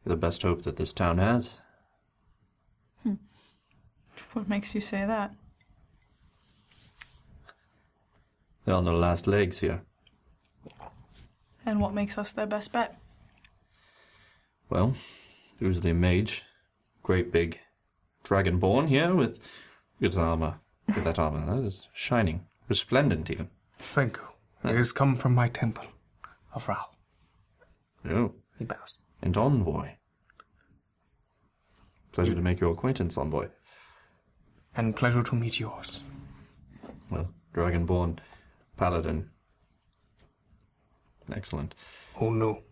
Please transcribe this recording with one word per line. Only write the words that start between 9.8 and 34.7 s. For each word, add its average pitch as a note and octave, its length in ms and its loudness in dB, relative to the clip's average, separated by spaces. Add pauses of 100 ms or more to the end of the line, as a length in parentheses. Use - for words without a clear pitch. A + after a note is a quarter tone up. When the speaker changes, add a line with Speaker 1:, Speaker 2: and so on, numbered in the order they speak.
Speaker 2:
And G#3+ 160 0
what G3 120 0
makes G3+ 240 -2
us G#3 160 -6
their G#3+ 140 -4
best G#3 240 -4
bet? A#3+ 240 -2 (1700)
Speaker 1:
Well, A2+ 260 2 (640)
usually F2+ 320 2
a - 20 4
mage, F2+ 500 2 (600)
great F2+ 280 2
big E2+ 280 0 (640)
dragonborn G2 680 4
here D#3+ 260 4
with, - 320 0 (520)
good F2+ 180 2
armor. D#2+ 420 0 (280)
Look G#3 120 2
at E2 60 -2
that E2 140 0
armor. D2+ 260 0 (100)
That C3+ 100 -2
is - 280 -8
shining. G2 520 0 (240)
Resplendent, G#2+ 600 2
even. - 200 -6 (300)
Speaker 3:
Thank - 380 -2
you. - 60 -14 (400)
Speaker 1:
Yeah. B2 80 0
Speaker 3:
It A2+ 60 2
has A#2+ 140 4
come C#3 240 2
from B2 200 2
my A#2+ 140 4
temple - 360 -4 (680)
of B2 140 -8
Ra. G2+ 160 -4 (1300)
Speaker 1:
Oh. G#2 240 0 (240)
Speaker 3:
He A2+ 80 -8
bows. - 340 -12 (220)
Speaker 1:
And F2+ 160 0
envoy. G#2 540 2 (2250)
Pleasure F2+ 240 2
to F2 60 0
make F2+ 180 2
your E2+ 120 4
acquaintance, F#2 460 -2
envoy. D2 300 -2 (1300)